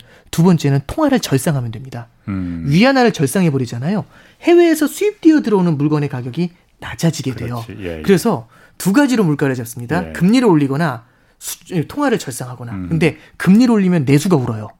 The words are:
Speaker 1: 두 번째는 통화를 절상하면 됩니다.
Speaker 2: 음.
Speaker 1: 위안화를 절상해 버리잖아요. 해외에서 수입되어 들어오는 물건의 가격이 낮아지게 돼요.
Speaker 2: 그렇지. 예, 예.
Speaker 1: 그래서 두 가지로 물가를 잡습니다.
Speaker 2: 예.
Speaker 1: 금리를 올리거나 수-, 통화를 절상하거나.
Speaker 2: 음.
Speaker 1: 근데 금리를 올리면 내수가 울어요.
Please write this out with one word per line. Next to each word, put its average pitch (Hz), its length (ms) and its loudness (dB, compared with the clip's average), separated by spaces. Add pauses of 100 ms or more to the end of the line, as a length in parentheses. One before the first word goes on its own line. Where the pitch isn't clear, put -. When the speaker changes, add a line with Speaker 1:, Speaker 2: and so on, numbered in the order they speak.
(300)
Speaker 1:
두 165 120 0
번째는 147 440 4
통화를 269 340 0
절상하면 135 520 -2
됩니다. 127 360 -14 (200)
Speaker 2:
음. 90 380 -6
Speaker 1:
위안화를 233 460 4
절상해 165 380 0
버리잖아요. 135 540 -4 (380)
해외에서 330 440 4
수입되어 330 540 2
들어오는 185 360 2
물건의 147 320 0
가격이 131 420 -6 (300)
낮아지게 - 540 -4
돼요. 120 320 -8
Speaker 2:
그렇지. 107 180 -14
예, 82 140 -8
예. 78 40 -12
Speaker 1:
그래서 185 460 0 (300)
두 190 140 -2
가지로 240 320 2
물가를 147 300 0
잡습니다. 123 540 -8
Speaker 2:
예. 80 40 -16
Speaker 1:
금리를 226 340 2
올리거나 143 580 0 (340)
수-, - 500 -8
통화를 269 300 -2
절상하거나. 123 540 -12
Speaker 2:
음. 92 160 -10
Speaker 1:
근데 - 300 0 (180)
금리를 226 340 4
올리면 180 360 2
내수가 147 300 4
울어요. 113 320 -4 (120)